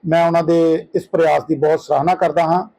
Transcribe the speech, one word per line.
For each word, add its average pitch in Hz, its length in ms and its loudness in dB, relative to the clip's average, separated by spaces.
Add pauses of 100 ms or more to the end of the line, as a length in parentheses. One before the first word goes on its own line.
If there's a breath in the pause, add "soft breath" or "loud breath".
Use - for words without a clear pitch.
ਮੈਂ 165 200 2
ਉਹਨਾਂ 170 160 0
ਦੇ 165 520 0
ਇਸ - 140 -6
ਪ੍ਰਯਾਸ 151 360 0
ਦੀ 160 100 -2
ਬਹੁਤ 151 240 0
ਸਰਾਹਨਾ 151 360 -2
ਕਰਦਾ 165 280 0
ਹਾਂ 170 360 0